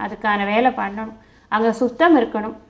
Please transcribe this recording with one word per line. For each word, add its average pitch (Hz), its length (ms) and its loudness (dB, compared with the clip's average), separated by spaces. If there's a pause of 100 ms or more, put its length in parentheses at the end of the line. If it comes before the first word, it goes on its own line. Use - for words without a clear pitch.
அதுக்கான 208 400 -2
வேலை 233 240 2
பண்ணணும். 220 420 -8 (360)
அங்க 220 240 0
சுத்தம் 254 480 4
இருக்கணும், 220 340 -4 (160)